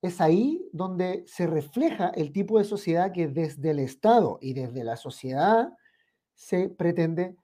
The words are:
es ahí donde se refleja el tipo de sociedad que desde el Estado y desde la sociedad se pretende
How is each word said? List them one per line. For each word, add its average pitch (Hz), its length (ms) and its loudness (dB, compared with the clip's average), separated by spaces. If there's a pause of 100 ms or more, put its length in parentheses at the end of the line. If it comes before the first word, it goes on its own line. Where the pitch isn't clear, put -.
es 180 200 -4
ahí 226 520 4
donde 180 540 -4
se - 200 -4
refleja 180 680 0
el 151 180 -4
tipo 202 260 2
de 202 60 4
sociedad 185 480 -2
que 175 140 -2
desde 147 440 -4
el 143 100 0
Estado 175 600 2
y 131 120 -8
desde 127 320 -8
la 113 120 -4
sociedad 160 760 0 (640)
se 185 340 -2
pretende 170 760 0